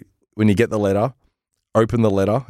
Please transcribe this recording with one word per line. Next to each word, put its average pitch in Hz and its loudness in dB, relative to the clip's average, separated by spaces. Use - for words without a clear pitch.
when 107 0
you 101 4
get 107 0
the 110 -4
letter, 101 -2
open 117 0
the 107 2
letter, 98 0